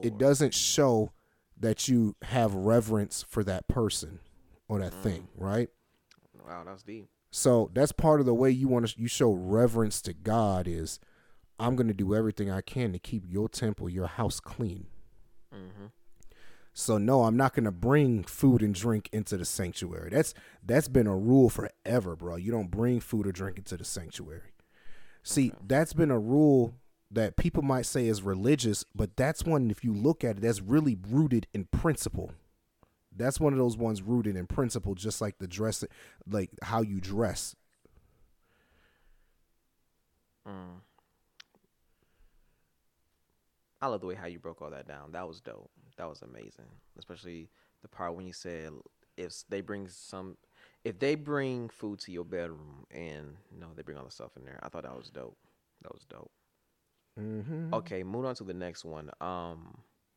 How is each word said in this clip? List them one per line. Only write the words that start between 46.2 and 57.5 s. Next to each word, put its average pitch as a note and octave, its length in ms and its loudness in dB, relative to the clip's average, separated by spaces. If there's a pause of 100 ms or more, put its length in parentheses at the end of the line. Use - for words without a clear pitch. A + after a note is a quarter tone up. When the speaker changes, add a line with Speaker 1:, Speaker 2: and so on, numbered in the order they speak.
Speaker 2:
amazing. A1+ 440 -20 (320)
Especially E2+ 520 -18 (320)
the - 60 -20
part F2 280 -8
when F#2 100 -14
you F2+ 80 -16
said D#2+ 380 -12 (460)
if F2+ 100 -10
s-, - 220 -16
they G2 120 -6
bring G2 260 -10
some, F#2 500 -16 (460)
if G2+ 160 -8
they C#3 160 0
bring C3+ 540 -6
food G#2 320 -10
to - 100 -16
your F2 140 -8
bedroom E2 640 -10
and, D2+ 440 -14 (160)
you - 80 -20
know, E2+ 160 -18
they D#2+ 60 -16
bring D2+ 160 -16
all C2 80 -16
the B1+ 60 -20
stuff - 260 -18
in - 80 -20
there. C2+ 180 -20
I - 60 -12
thought D2+ 140 -14
that B1+ 140 -14
was B1 120 -18
dope. B1+ 280 -16 (460)
That - 100 -18
was - 160 -20
dope. - 220 -20 (880)
Speaker 1:
Mm-hmm. A2+ 540 -8